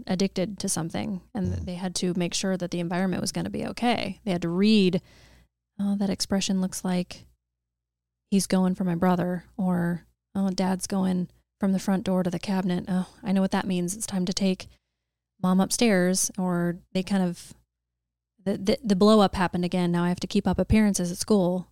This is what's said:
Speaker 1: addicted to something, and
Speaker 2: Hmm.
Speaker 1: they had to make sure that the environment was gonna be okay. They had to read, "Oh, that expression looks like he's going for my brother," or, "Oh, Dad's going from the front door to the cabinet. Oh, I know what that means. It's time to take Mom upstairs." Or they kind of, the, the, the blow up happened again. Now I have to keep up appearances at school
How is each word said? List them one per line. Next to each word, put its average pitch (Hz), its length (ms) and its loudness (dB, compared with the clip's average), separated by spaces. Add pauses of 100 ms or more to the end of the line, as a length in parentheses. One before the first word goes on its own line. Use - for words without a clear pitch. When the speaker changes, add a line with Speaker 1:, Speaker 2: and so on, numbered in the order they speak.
Speaker 1:
addicted 190 500 -2
to 196 100 -4
something, 185 540 -6 (100)
and 180 220 -2
Speaker 2:
Hmm. - 100 -6
Speaker 1:
they 180 120 -8
had 180 200 -6
to 180 180 0
make 175 200 -2
sure 190 220 -2
that 175 160 -6
the 175 80 -4
environment 175 420 -2
was 180 100 -4
gonna 175 160 -4
be 208 200 -6
okay. 220 560 -2
They 202 80 -2
had 175 100 -2
to 170 60 -2
read, 185 520 4 (760)
"Oh, 202 180 -2
that 196 140 0
expression 190 500 0
looks 185 240 -4
like 180 400 -4 (1040)
he's 196 180 2
going 185 260 2
for - 100 -4
my 175 120 0
brother," 180 480 0 (120)
or, 175 480 0 (300)
"Oh, 196 160 0
Dad's 185 380 0
going 185 400 0 (320)
from 196 120 2
the 190 60 2
front 190 260 0
door 185 200 2
to 175 60 -2
the 175 100 -4
cabinet. 185 480 -2
Oh, 180 180 0 (160)
I - 100 -4
know 190 80 4
what 190 120 0
that 196 160 -2
means. 180 260 -2
It's 220 120 -8
time 180 200 -2
to 180 80 -2
take 190 320 -2 (760)
Mom 185 200 4
upstairs." 185 760 2
Or 175 440 -2 (120)
they 190 120 -2
kind 190 180 0
of, 175 320 -4 (920)
the, 202 140 -2
the, 196 240 0
the 202 140 2
blow 214 240 8
up 190 160 4
happened 180 280 0
again. 175 280 0
Now 175 120 2
I 175 40 2
have 180 120 -2
to 190 60 -4
keep 202 200 -2
up 185 120 2
appearances 196 540 2
at 196 60 -8
school 180 540 0